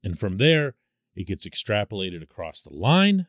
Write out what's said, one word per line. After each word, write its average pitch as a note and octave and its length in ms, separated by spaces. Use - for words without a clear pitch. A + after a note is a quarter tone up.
And F2+ 140
from F#2+ 200
there, D3 380
it F#2+ 100
gets F#2 220
extrapolated F#2+ 760
across D#2+ 400
the C#2+ 100
line F3 580